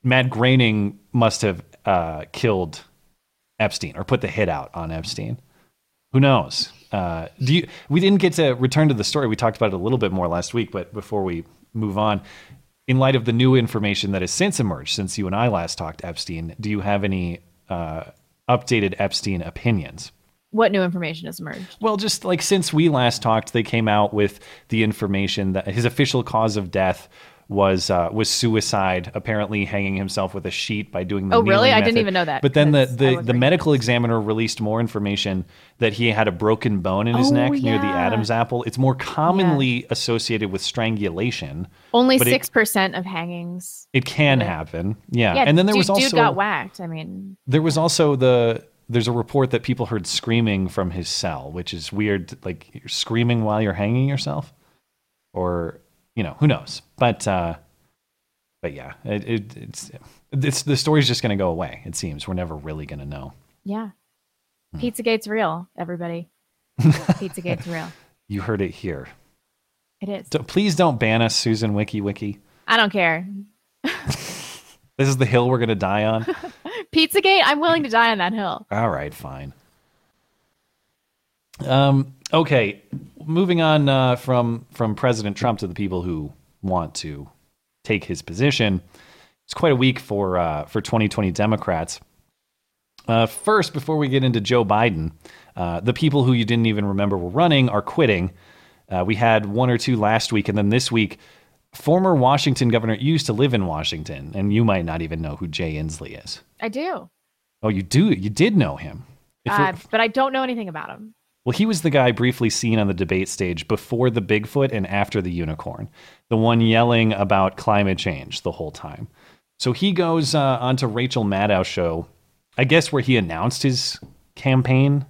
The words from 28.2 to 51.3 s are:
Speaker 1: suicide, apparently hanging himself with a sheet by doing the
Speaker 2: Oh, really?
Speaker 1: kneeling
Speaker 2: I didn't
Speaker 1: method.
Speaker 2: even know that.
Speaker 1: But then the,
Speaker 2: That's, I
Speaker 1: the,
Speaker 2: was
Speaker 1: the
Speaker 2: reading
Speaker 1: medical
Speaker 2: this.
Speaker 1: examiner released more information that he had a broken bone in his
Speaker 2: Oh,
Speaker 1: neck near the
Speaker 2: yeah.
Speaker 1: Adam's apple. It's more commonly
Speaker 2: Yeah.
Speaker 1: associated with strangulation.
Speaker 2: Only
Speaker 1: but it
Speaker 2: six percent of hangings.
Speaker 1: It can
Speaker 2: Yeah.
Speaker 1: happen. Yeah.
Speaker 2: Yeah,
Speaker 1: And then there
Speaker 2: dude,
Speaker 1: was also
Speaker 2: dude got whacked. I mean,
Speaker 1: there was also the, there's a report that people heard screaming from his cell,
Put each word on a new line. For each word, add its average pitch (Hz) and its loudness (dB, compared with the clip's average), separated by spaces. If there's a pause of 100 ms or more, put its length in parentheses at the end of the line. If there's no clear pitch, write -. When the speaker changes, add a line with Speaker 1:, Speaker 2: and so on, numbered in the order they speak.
Speaker 1:
suicide, 101 0
apparently 104 -2
hanging 98 -4
himself 95 -4
with 95 -10
a 92 -4
sheet - -6
by 92 -6
doing 101 -4
the 190 2
Speaker 2:
Oh, 233 6
really? 202 4
Speaker 1:
kneeling 269 4
Speaker 2:
I 220 4
didn't 226 2
Speaker 1:
method. 233 4
Speaker 2:
even 202 0
know 185 0
that. 139 -4
Speaker 1:
But 139 2
then 151 6
the, 147 6
Speaker 2:
That's, 131 2
I - -4
Speaker 1:
the, 131 2
Speaker 2:
was 131 4 (100)
Speaker 1:
the 120 0
Speaker 2:
reading 123 2
Speaker 1:
medical 160 4
Speaker 2:
this. 139 2
Speaker 1:
examiner 117 2
released 110 -2
more 107 0
information 101 -2 (360)
that 113 2
he 113 0
had 107 2
a - 0
broken 107 0
bone 98 0
in 117 0
his 127 4
Speaker 2:
Oh, 285 4
Speaker 1:
neck 123 2
near 123 0
the - 0
Speaker 2:
yeah. 90 0
Speaker 1:
Adam's 113 0
apple. 117 0
It's 113 -6
more 131 2
commonly 151 2
Speaker 2:
Yeah. - -14
Speaker 1:
associated 113 -2
with 95 -4
strangulation. 104 -4 (260)
Speaker 2:
Only 254 4
Speaker 1:
but 240 2
it 240 4
Speaker 2:
six - 0
percent 214 0
of 180 -6
hangings. 175 -10
Speaker 1:
It 131 0
can 139 2
Speaker 2:
Yeah. 110 2
Speaker 1:
happen. 87 -6 (140)
Yeah. 110 2
Speaker 2:
Yeah, 277 4
Speaker 1:
And 151 6
then 180 6
there 208 2
Speaker 2:
dude, 254 4
Speaker 1:
was - 2
also - 2
Speaker 2:
dude 269 2
got 220 4
whacked. 196 -2
I 180 -10
mean, 185 -12 (120)
Speaker 1:
there 139 2
was 156 2
also 160 2
the, 123 4 (240)
there's 117 0
a - 0
report 127 0
that 120 0
people 127 -2
heard 101 -4
screaming 110 0
from 92 -2
his 87 -6
cell, 71 -6